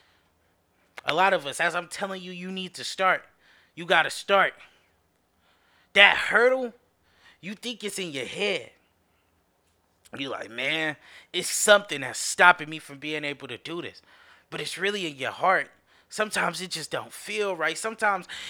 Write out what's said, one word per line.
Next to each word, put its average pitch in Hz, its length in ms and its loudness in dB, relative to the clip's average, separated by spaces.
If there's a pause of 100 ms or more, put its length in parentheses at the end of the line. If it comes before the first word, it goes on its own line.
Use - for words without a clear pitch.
(1040)
A 139 100 -2
lot 185 200 4
of 147 120 -2
us, 135 140 -8
as 165 140 0
I'm 175 140 -6
telling 190 340 -8
you, 180 100 -12
you 180 180 -10
need 190 240 -8
to 127 100 -12
start. 185 400 0 (500)
You 170 100 -12
gotta 165 260 4
start. 190 440 2 (1400)
That 196 240 10
hurdle, 247 560 2 (680)
you 196 140 -12
think 226 300 -10
it's 202 140 -6
in 180 140 -6
your 131 140 -6
head. 175 440 -4 (1500)
You 135 120 -6
like, - 220 -8
"Man, 151 460 -4 (360)
it's 175 180 -4
something 202 500 4
that's 123 180 -8
stopping 175 520 4
me 160 80 -10
from 143 200 -18
being 151 260 -8
able 139 240 -8
to 117 100 -10
do 165 240 -10
this." 101 200 -14 (460)
But 156 120 -10
it's 151 160 -8
really 190 300 -2
in 147 100 -8
your 127 140 -4
heart. 143 400 2 (420)
Sometimes 175 480 -4
it 180 120 -8
just 156 180 -8
don't 117 220 -8
feel 202 420 -4
right. 160 240 -2
Sometimes 208 480 -2 (240)